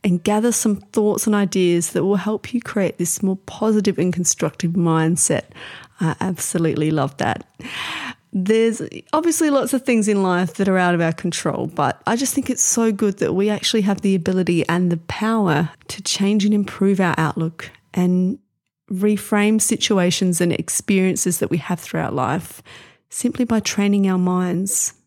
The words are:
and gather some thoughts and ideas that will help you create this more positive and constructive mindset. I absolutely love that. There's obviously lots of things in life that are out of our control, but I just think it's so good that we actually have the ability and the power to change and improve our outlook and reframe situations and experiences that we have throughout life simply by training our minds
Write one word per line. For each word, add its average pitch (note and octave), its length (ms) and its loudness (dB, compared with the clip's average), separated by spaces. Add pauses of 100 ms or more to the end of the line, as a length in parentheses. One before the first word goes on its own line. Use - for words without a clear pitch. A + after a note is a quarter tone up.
and F3+ 200 2
gather G#3+ 280 2
some G#3+ 260 0
thoughts - 500 0
and G#3 80 2
ideas F3+ 560 2
that - 140 0
will G3 100 2
help G#3 360 -4
you A#3+ 80 -2
create - 380 -2
this - 240 -2
more F#3+ 240 0
positive G#3+ 540 0
and F3+ 120 2
constructive E3+ 600 -2
mindset. E3 720 2 (560)
I D#3+ 200 0
absolutely E3 720 -2
love C#3+ 280 -2
that. - 280 -2 (920)
There's A3 440 2 (320)
obviously D#4+ 360 2
lots C4+ 240 2
of B3+ 100 0
things A3 260 2
in G3+ 120 2
life F3+ 340 0
that G3 120 0
are F#3 100 2
out F3 160 4
of E3+ 60 2
our E3 140 2
control, - 540 -4
but C#3+ 380 -2
I A#3 120 0
just C4 160 -2
think C4+ 160 -2
it's B3 120 -2
so A3+ 300 2
good G3 280 0
that - 120 0
we G3 180 0
actually G#3 340 0
have G3 180 0
the G3 120 2
ability F3 540 0
and F3 240 2
the E3+ 60 0
power F3 720 0 (180)
to - 160 -12
change G3+ 400 0
and G#3 100 2
improve G3 460 2
our F3+ 180 2
outlook D#3+ 540 -2 (220)
and F3+ 440 2 (540)
reframe G#3 680 2
situations F3+ 800 0
and F3 100 2
experiences - 880 0
that - 100 -2
we F3 100 -2
have E3+ 200 -6
throughout - 340 -6
life C3+ 480 -4 (480)
simply - 360 -2
by A3+ 160 0
training G3+ 480 2
our F#3 80 2
minds F3+ 760 0 (140)